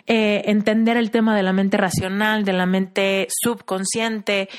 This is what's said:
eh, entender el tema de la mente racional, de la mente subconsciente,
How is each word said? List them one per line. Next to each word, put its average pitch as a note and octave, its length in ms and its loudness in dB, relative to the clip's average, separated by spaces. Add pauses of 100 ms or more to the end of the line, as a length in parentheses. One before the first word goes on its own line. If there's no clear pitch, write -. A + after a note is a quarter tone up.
eh, G#3+ 380 2
entender A3 520 2
el A3+ 140 0
tema A3 240 2
de G3+ 80 2
la F#3+ 100 0
mente G3 240 2
racional, G3+ 640 0
de G3 100 0
la F3+ 120 0
mente F#3+ 640 0
subconsciente, G#3 1300 -4